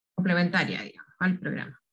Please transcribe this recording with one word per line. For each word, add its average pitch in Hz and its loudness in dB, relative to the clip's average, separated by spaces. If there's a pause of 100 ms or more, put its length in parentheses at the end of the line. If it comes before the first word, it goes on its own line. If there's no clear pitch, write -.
(180)
complementaria, 180 2
digamos, - -18
al 180 0
programa. - -8 (140)